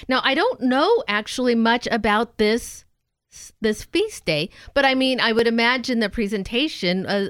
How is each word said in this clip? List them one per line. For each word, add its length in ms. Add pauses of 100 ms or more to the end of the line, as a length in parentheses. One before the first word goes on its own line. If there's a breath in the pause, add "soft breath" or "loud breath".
Now, 140
I 120
don't 260
know 460
actually 480
much 360
about 460
this, 460 (800)
this 220
feast 420
day, 240 (240 loud breath)
but 120
I 100
mean, 240
I 140
would 140
imagine 520
the 100
presentation 960
of, 240